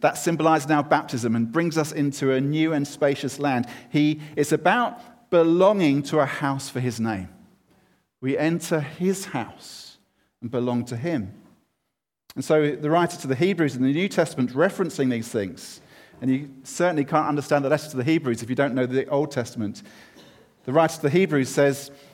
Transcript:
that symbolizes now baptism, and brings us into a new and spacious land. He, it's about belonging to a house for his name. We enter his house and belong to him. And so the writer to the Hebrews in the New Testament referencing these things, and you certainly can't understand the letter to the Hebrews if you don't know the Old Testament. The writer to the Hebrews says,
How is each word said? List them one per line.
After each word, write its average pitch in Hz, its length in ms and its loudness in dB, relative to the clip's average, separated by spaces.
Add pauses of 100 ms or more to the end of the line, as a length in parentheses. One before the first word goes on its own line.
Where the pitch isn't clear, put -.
that - 160 2
symbolizes 156 520 2
now 147 140 4
baptism, 127 520 0
and 113 160 0
brings 165 260 0
us 151 140 0
into 143 400 0
a 131 80 2
new 156 340 0
and 143 140 -2
spacious 139 520 -2
land. 135 260 0 (240)
He, 151 320 2 (140)
it's 147 160 0
about - 800 -2
belonging 170 720 6
to 151 160 0
a 143 80 4
house 139 420 -4
for 131 100 -6
his 120 200 -2
name. 104 300 -4 (920)
We 131 160 -2
enter 165 420 -2
his 185 460 -4
house - 720 -10 (420)
and 120 120 -10
belong 120 340 -2
to 120 120 -8
him. 120 360 -4 (1040)
And 156 100 -8
so 151 300 2
the 151 160 -4
writer 170 260 2
to - 100 -10
the 131 80 0
Hebrews 160 400 0
in 123 60 -2
the 131 100 2
New 175 160 0
Testament 147 460 -2
referencing 160 560 0
these 117 180 -4
things, - 540 -8 (400)
and 131 100 0
you 139 180 -2 (140)
certainly 170 400 0
can't 151 240 0
understand 147 380 0
the 131 40 0
letter 151 200 0
to 135 80 -10
the 123 60 -2
Hebrews 139 380 0
if 113 80 -8
you 127 60 -4
don't 135 180 0
know 127 120 0
the 131 240 -2
Old 151 220 0
Testament. 113 520 -6 (800)
The 131 80 -6
writer 160 240 4
to - 60 -14
the 147 80 2
Hebrews 151 400 2
says, 139 420 2 (220)